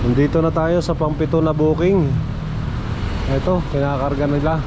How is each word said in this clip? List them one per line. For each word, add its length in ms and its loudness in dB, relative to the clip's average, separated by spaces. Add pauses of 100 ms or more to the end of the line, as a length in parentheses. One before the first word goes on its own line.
Nandito 380 2
na 100 2
tayo 300 0
sa 100 -2
pangpito 480 0
na 140 2
booking. 560 2 (1200)
Ito, 400 0
kinakarga 580 0
nila. 380 0